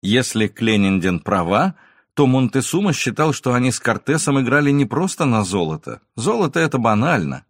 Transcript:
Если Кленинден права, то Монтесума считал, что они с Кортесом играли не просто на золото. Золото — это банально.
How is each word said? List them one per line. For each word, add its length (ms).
Если 440
Кленинден 720
права, 540
то 140
Монтесума 680
считал, 400
что 220
они 180
с 80
Кортесом 600
играли 300
не 140
просто 400
на 180
золото. 580
Золото — 460
это 180
банально. 720